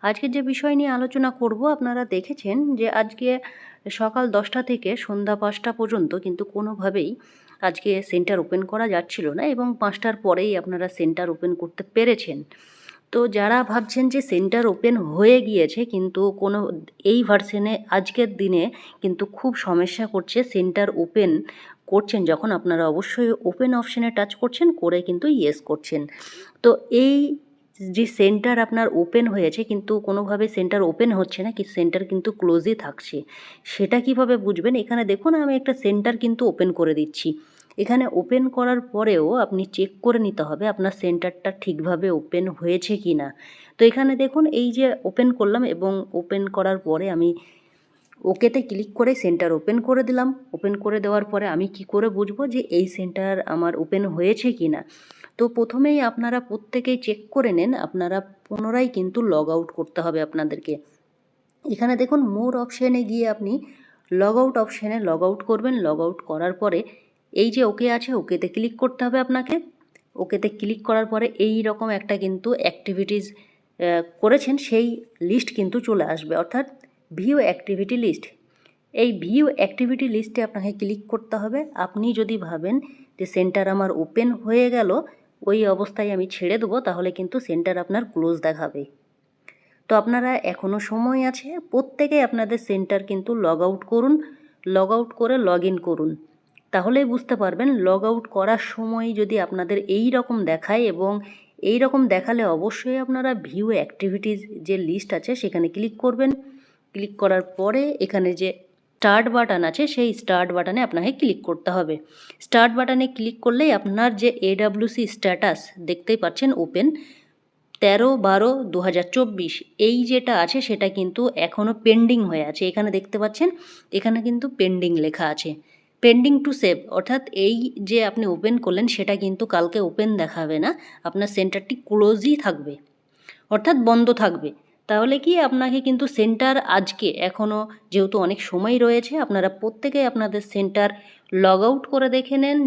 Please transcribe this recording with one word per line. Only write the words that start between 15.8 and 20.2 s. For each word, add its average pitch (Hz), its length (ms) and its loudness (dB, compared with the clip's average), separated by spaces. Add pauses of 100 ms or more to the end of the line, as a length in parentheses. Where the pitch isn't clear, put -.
কিন্তু 190 360 -2 (180)
কোনো, 202 200 0 (440)
এই 226 200 6
ভার্সনে 202 500 2 (160)
আজকের - 480 0
দিনে 185 260 2 (380)
কিন্তু 185 240 -2
খুব 226 300 -4
সমস্যা 180 520 -2
করছে, 202 360 -4